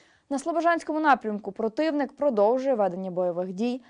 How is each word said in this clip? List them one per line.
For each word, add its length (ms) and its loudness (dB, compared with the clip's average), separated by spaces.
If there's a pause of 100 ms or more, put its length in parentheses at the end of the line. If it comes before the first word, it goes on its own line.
(300)
На 80 -2
Слобожанському 640 0
напрямку 520 0
противник 640 -2
продовжує 580 2
ведення 360 -2
бойових 420 -4
дій 380 -4